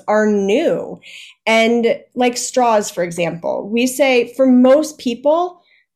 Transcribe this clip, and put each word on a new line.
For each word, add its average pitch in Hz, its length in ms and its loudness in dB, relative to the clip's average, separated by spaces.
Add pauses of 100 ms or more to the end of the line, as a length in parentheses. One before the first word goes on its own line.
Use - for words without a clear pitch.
are 214 180 2
new. 202 720 -2 (460)
And, 226 580 0 (120)
like, 247 240 0
straws, 226 520 0
for 180 140 -6
example, 170 640 -6
we 240 180 0
say 254 500 0
for 269 100 2
most 262 500 4
people, 302 640 -2 (360)